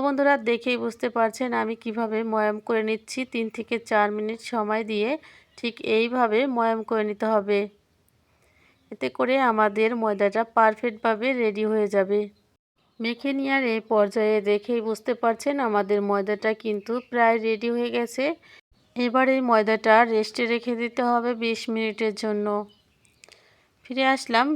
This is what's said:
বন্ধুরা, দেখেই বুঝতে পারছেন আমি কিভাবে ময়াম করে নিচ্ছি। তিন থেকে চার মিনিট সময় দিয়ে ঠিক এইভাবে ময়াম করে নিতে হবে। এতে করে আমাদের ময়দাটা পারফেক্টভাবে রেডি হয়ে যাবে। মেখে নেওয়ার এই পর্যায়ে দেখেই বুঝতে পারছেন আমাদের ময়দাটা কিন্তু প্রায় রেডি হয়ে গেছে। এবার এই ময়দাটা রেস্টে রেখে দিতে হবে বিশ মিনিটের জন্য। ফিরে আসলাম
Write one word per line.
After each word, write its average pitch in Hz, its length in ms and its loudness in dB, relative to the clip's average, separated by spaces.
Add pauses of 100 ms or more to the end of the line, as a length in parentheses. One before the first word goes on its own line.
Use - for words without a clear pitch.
বন্ধুরা, 277 320 2 (160)
দেখেই 240 280 0
বুঝতে 226 320 -4
পারছেন 226 440 -2
আমি 226 220 -2
কিভাবে 220 480 -4
ময়াম 214 340 0 (100)
করে 226 160 0
নিচ্ছি। 220 420 -6
তিন 233 240 -4
থেকে 226 260 -8 (140)
চার 208 220 4
মিনিট 214 280 -6 (120)
সময় 220 320 -2
দিয়ে 214 260 -2 (480)
ঠিক 233 180 -6 (220)
এইভাবে 233 500 2
ময়াম 226 360 0
করে 220 200 -2
নিতে 214 240 -4
হবে। 208 320 2 (1300)
এতে 247 180 -6
করে 254 260 0 (160)
আমাদের 214 440 2
ময়দাটা 208 460 0 (140)
পারফেক্টভাবে 220 760 2
রেডি 214 320 0
হয়ে 214 220 2
যাবে। 196 320 2 (800)
মেখে 233 340 -4
নেওয়ার 269 300 0 (100)
এই 220 160 -2
পর্যায়ে 214 520 2
দেখেই 208 400 0
বুঝতে 220 340 -4
পারছেন 233 440 -2
আমাদের 208 420 0
ময়দাটা 202 500 -2 (120)
কিন্তু 214 300 -6 (140)
প্রায় 233 320 4
রেডি 220 300 -2
হয়ে 240 200 -2
গেছে। 240 360 -4 (720)
এবার 247 340 2
এই 262 120 2
ময়দাটা 220 540 4 (180)
রেস্টে 214 320 0
রেখে 233 300 -2
দিতে 233 280 -4
হবে 240 280 0 (120)
বিশ 226 260 -2
মিনিটের 220 460 -2
জন্য। 208 320 -4 (1300)
ফিরে 262 240 -4
আসলাম 262 400 2 (100)